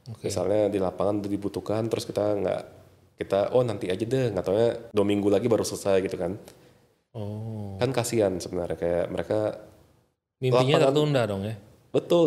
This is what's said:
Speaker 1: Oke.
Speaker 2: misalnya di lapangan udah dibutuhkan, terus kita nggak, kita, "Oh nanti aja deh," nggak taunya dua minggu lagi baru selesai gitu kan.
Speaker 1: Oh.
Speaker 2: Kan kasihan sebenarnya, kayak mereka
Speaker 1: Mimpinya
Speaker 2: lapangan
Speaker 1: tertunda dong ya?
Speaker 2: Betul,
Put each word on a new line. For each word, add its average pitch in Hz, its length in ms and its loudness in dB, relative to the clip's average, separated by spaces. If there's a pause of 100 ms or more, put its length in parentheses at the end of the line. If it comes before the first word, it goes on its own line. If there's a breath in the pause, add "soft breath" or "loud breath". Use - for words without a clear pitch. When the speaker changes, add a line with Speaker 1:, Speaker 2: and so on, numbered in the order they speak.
Speaker 1:
Oke. 113 180 -14
Speaker 2:
misalnya 98 440 0
di 98 100 0
lapangan 95 400 0
udah 98 140 -4
dibutuhkan, 101 540 -4
terus 110 180 -2
kita - 180 -2 (120)
nggak, 95 280 -2 (540)
kita, - 220 0 (120)
"Oh 127 120 4
nanti 104 260 -4
aja 95 140 -2
deh," 123 280 0
nggak 92 140 -4
taunya 110 240 4 (200)
dua 101 160 2
minggu 101 220 2
lagi 101 200 4
baru 107 160 4
selesai 98 400 0
gitu 92 140 -4
kan. 92 200 -4 (760 loud breath)
Speaker 1:
Oh. 104 680 -8
Speaker 2:
Kan 123 120 0
kasihan 110 460 0
sebenarnya, 85 400 -4
kayak 85 320 0
mereka 90 300 -2 (960)
Speaker 1:
Mimpinya 131 400 4
Speaker 2:
lapangan 156 80 6
Speaker 1:
tertunda 143 400 2
dong 98 200 -2
ya? 113 100 -6 (360)
Speaker 2:
Betul, 170 360 4